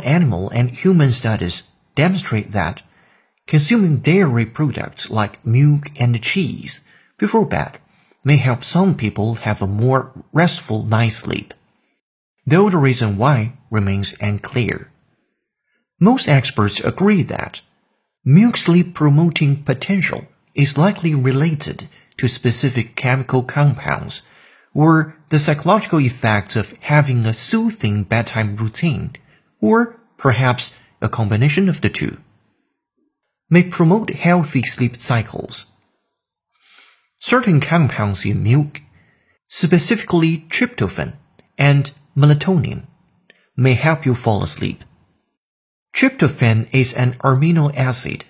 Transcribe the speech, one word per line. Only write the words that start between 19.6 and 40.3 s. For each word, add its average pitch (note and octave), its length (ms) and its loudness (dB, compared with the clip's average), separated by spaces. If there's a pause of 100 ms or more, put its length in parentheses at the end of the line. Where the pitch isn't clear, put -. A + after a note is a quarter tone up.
potential - 640 -4 (260)
is C#3+ 220 0
likely E3+ 380 0
related C#3 720 -2 (300)
to B2+ 100 0
specific B2 680 -2
chemical B2+ 480 -2
compounds B2 800 -4 (540)
or D3+ 420 2 (140)
the D#3 80 2
psychological E3+ 600 0
effects A2+ 580 -2
of G#2 160 -4 (100)
having C#3 420 2
a A2 80 0
soothing G#3+ 720 -2
bedtime A2 540 -4
routine, A2 540 -4 (520)
or A3+ 360 2 (200)
perhaps B2+ 520 0 (300)
a G#2+ 80 -4
combination B2 640 0
of D#3 100 -4
the G#2 80 -2
two, - 300 -6 (1300)
may E3+ 140 6
promote F3+ 480 0
healthy E3+ 520 0
sleep - 360 -4
cycles. - 720 -6 (1500)
Certain A#3 420 0
compounds A2 680 -2
in G2 160 -2
milk, D3 400 0 (640)
specifically E3+ 1040 0